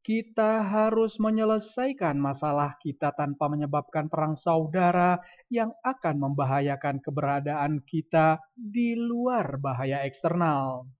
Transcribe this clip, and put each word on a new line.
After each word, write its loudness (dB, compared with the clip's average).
"Kita 0
harus 2
menyelesaikan 0
masalah 0
kita -4
tanpa -2
menyebabkan -2
perang 0
saudara 2
yang -2
akan -2
membahayakan 0
keberadaan -2
kita 2
di -2
luar -2
bahaya -2
eksternal." 0